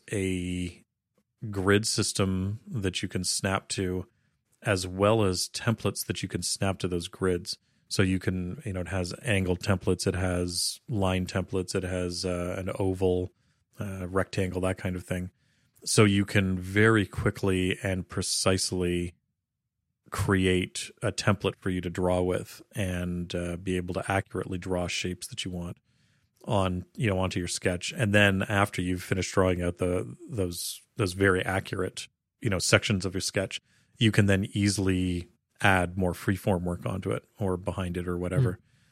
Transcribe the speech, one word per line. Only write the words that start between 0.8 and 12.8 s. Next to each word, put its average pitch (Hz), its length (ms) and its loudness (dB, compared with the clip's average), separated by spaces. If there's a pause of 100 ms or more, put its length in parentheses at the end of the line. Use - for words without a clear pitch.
grid 101 360 4
system 98 800 0
that 98 360 -4
you 92 60 -4
can 92 160 -4
snap - 440 -2
to, 90 380 -2 (560)
as 92 240 0
well 101 360 4
as 92 260 0
templates - 580 -2
that - 160 -4
you 92 60 -6
can 87 140 -6
snap 95 360 -2
to 92 100 -2
those 87 200 -4
grids. 90 500 -2 (300)
So - 140 0
you 92 160 2
can, 90 460 -4
you 101 80 -6
know, 92 80 -4
it 87 80 -6
has 90 340 -4
angled 95 380 0
templates, 92 460 0
it 95 80 2
has 87 760 -2
line 95 380 0
templates, 92 480 -2
it 95 80 0
has, 90 420 -4
uh, 90 340 -2
an 92 200 -4
oval, 92 540 2 (460)